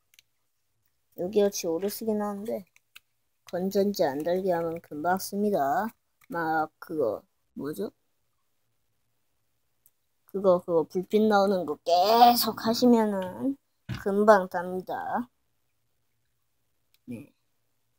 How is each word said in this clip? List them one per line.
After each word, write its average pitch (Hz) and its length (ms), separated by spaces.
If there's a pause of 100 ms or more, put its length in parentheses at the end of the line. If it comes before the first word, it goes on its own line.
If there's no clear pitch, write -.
(1160)
육이오 202 320
치 196 180
오래 175 220
쓰긴 214 320
하는데 208 440 (800)
건전지 196 580
안 143 200
달게 185 280
하면 165 300
금방 165 380
씁니다. 196 680 (400)
막 160 420 (100)
그거 120 440 (300)
뭐죠? 156 380 (2250)
그거, 190 360
그거 165 220
불빛 190 400
나오는 196 420
거 147 200
계속 226 800
하시면은 226 920 (460)
금방 202 480
답니다. 180 800 (1800)
네. 123 260 (680)